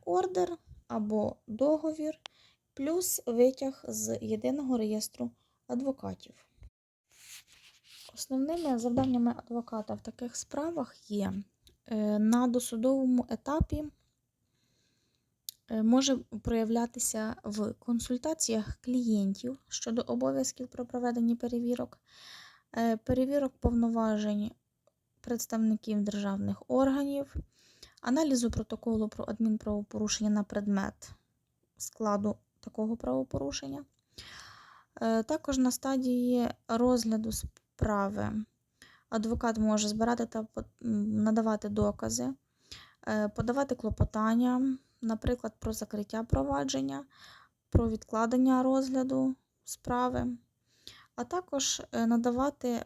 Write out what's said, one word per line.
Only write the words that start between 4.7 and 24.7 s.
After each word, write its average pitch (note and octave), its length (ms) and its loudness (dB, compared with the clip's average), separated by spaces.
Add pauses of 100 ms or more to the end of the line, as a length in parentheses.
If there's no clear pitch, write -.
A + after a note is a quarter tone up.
реєстру A3 540 -2 (360)
адвокатів. B3 680 -6 (1800)
Основними C#4 640 -2
завданнями A#3+ 580 2
адвоката A#3 580 -8
в G#3 60 -10
таких A#3+ 360 -12
справах D4+ 760 -6
є, G3 220 -2 (540)
е, G#3 320 0
на A#3 280 4
досудовому B3 840 2
етапі, D4+ 560 -2 (1900)
е, A3 120 -2
може B3+ 340 4
проявлятися A3+ 1300 -2
в G#3+ 280 -4
консультаціях A#3+ 1080 -2
клієнтів A#3+ 800 0 (100)
щодо A#3 340 -4
обов'язків B3+ 640 -2
про B3 180 -8
проведення A#3+ 500 0
перевірок, A#3+ 600 -2 (800)
е, A#3 200 2
перевірок C4 640 2
повноважень A3 920 2 (680)